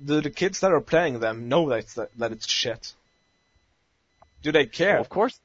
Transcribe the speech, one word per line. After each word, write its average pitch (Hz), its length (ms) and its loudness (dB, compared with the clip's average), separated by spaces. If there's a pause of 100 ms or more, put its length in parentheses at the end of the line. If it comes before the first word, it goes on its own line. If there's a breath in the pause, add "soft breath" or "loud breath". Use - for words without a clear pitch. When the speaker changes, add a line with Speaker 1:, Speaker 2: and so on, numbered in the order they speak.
Speaker 1:
do 147 160 0
the 147 100 -4
kids - 300 -4
that 190 120 2
are 147 80 4
playing 151 400 0
them 113 280 -4
know 151 220 2
that 113 100 0
it's, - 140 -14
that 113 380 -6
it's - 160 -10
shit? - 460 -6 (1500)
Do 151 80 -4
they 151 160 4
care? 180 280 0
Speaker 2:
Well, 123 80 2
of - 60 -12
course 226 360 -2